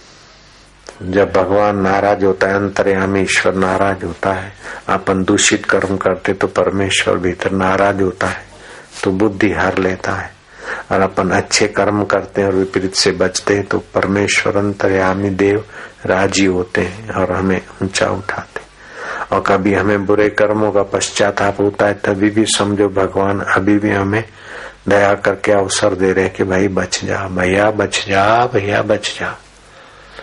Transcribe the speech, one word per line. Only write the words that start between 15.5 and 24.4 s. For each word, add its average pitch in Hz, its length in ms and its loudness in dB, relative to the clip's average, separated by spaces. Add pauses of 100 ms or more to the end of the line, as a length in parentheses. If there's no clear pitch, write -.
राजी 95 400 2
होते 90 360 0
हैं 98 280 -6
और 92 220 -2
हमें 92 300 0 (220)
ऊंचा 98 240 -2
उठाते - 520 -8
हैं। - 80 -20 (640)
और 98 160 0
कभी 98 260 2
हमें 98 320 2
बुरे 104 240 4
कर्मों 107 420 2
का 98 120 2
पश्चाताप 101 760 -2
होता 101 260 2
है, 101 80 2
तभी 101 360 0
भी 107 160 2
समझो 101 440 0
भगवान 98 500 0
अभी 98 400 2
भी 104 100 0
हमें 101 340 0 (640)